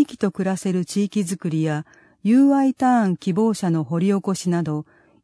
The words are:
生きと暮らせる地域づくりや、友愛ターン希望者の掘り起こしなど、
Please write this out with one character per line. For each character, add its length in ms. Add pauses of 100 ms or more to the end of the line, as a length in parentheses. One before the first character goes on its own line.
生 40
き 120
と 140
暮 180
ら 80
せ 140
る 140
地 200
域 160
づ 160
く 120
り 140
や、 220 (380)
友 320
愛 180
タ 280
ー 60
ン 100
希 160
望 200
者 180
の 120
掘 160
り 80
起 140
こ 140
し 140
な 140
ど、 220 (380)